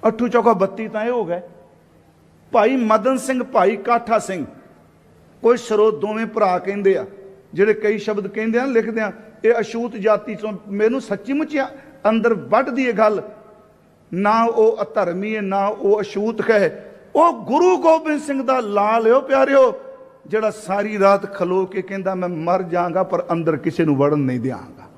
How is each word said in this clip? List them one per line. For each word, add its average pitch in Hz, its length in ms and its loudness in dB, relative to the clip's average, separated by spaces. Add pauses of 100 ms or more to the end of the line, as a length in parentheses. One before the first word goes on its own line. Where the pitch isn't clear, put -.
ਅੱਠੂ 226 220 0
ਚੌਕਾ 233 240 2
ਬੱਤੀ 196 360 -2
ਤਾਂ 214 160 -6
ਇਹ 240 60 -2
ਹੋ 240 140 -2
ਗਏ। 175 160 -6 (1120)
ਭਾਈ 240 240 4
ਮਦਨ 220 400 2
ਸਿੰਘ, 262 260 -4
ਭਾਈ 214 340 2
ਕਾਠਾ 233 420 0
ਸਿੰਘ, 185 280 -6 (960)
ਕੋਈ 240 140 6
ਸਰੋਤ, 214 420 2
ਦੋਵੇਂ 214 280 -4
ਭਰਾ 208 320 2
ਕਹਿੰਦੇ 196 380 0
ਆ, 135 100 -4 (480)
ਜਿਹੜੇ 208 200 4
ਕਈ 214 240 0
ਸ਼ਬਦ 202 300 -4
ਕਹਿੰਦੇ 220 300 -2
ਆ, 254 60 0
ਲਿਖਦੇ 226 360 0
ਆ, 208 120 -4 (320)
ਇਹ 226 160 6
ਅਛੂਤ 233 360 -6
ਜਾਤੀ 208 380 0
ਚੋਂ। 214 180 -8 (160)
ਮੈਨੂੰ 214 320 0
ਸੱਚੀ 208 320 -6
ਮੁੱਚੀ 294 280 -2 (480)
ਅੰਦਰ 226 260 2
ਵੱਢਦੀ 233 500 0
ਇਹ 247 80 0
ਗੱਲ, 208 300 2 (920)
ਨਾ 208 300 2
ਉਹ 226 380 2
ਅਧਰਮੀ 202 540 -4
ਹੈ, 214 40 -4
ਨਾ 196 260 -2
ਉਹ 208 340 2
ਅਛੂਤ 208 500 -4
ਹੈ, 202 440 -2 (220)
ਉਹ 330 160 4
ਗੁਰੂ 311 460 0
ਗੋਬਿੰਦ 320 420 2
ਸਿੰਘ 277 220 -6
ਦਾ 262 180 0
ਲਾਲ 214 520 2
ਓ 269 80 4
ਪਿਆਰਿਓ, 262 600 2 (460)
ਜਿਹੜਾ 214 240 -2
ਸਾਰੀ 208 480 -4
ਰਾਤ 196 360 4
ਖਲੋ 185 320 0
ਕੇ 190 160 -6
ਕਹਿੰਦਾ, 190 320 -6
"ਮੈਂ 180 140 -4
ਮਰ 175 340 -2
ਜਾਵਾਂਗਾ, 175 400 -2
ਪਰ 180 300 -2
ਅੰਦਰ 165 240 0
ਕਿਸੇ 165 280 -2
ਨੂੰ 147 120 2
ਵੜਨ 147 220 2
ਨਹੀਂ 127 220 -2
ਦਿਆਂਗਾ।" 117 440 -8 (140)